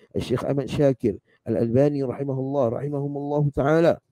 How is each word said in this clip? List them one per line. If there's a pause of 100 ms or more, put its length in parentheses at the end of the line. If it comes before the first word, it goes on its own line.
(160)
Syekh
Ahmad
Syakir, (240)
Al-Albani
rahimahullah,
rahimahumullahu
ta'ala. (120)